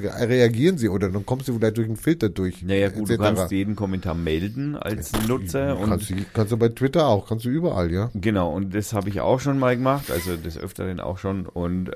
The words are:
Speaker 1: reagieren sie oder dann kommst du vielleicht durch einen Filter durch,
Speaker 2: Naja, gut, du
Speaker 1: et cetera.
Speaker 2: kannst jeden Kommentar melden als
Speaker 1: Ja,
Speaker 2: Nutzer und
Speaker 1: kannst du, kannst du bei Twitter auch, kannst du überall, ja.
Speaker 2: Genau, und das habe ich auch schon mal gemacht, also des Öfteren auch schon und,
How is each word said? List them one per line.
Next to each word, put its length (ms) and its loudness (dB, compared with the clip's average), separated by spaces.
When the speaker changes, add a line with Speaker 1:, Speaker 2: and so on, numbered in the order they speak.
Speaker 1:
reagieren 720 4
sie 100 2
oder 200 2
dann 180 -2
kommst 220 -2
du 100 0
vielleicht 180 2
durch 120 2
einen 80 -2
Filter 320 0
durch, 340 -2
Speaker 2:
Naja, 260 2
gut, 200 -4
du 60 2
Speaker 1:
et 20 4
cetera. 180 4
Speaker 2:
kannst 160 0
jeden 240 0
Kommentar 400 -2
melden 640 -2
als 340 -6
Speaker 1:
Ja, 160 0
Speaker 2:
Nutzer 500 0
und 140 -2
Speaker 1:
kannst 200 0
du, 40 -4
kannst 200 0
du 40 2
bei 120 4
Twitter 400 2
auch, 200 2
kannst 180 -4
du 20 -2
überall, 420 0
ja. 240 0
Speaker 2:
Genau, 400 0
und 220 -4
das 160 -2
habe 160 -2
ich 120 -4
auch 200 4
schon 180 0
mal 180 2
gemacht, 320 0
also 280 -2
des 200 -8
Öfteren 440 -6
auch 180 -6
schon 280 -4
und, 500 -2